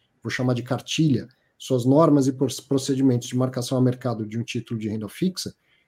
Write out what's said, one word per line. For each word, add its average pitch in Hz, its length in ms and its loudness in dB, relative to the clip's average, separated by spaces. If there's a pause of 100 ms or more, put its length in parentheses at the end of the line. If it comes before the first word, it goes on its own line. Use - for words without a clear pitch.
(240)
vou 113 80 -6
chamar 127 240 0
de 117 80 -6
cartilha, 131 640 0 (320)
suas 120 260 -2
normas 143 420 6
e 135 60 0
proc-, 127 340 -4
procedimentos 131 600 2
de - 80 -8
marcação 127 420 -2
a 127 40 2
mercado 120 440 0
de 107 140 -8
um 117 40 -4
título 117 360 -8
de 107 100 -6
renda 107 200 -6
fixa, - 440 -6 (340)